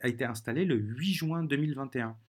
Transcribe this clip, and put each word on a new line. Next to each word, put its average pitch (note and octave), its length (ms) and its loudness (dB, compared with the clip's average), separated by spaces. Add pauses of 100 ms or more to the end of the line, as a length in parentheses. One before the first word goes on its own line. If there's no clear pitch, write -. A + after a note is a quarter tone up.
a - 60 -2
été B2 180 0
installée A#2+ 400 0
le D#3+ 120 4
huit A#2+ 360 0
juin D#3+ 300 0
deux C#3+ 140 0
mille D3+ 180 0
vingt C3+ 220 -6
et B2+ 40 2
un. A2+ 160 -4 (220)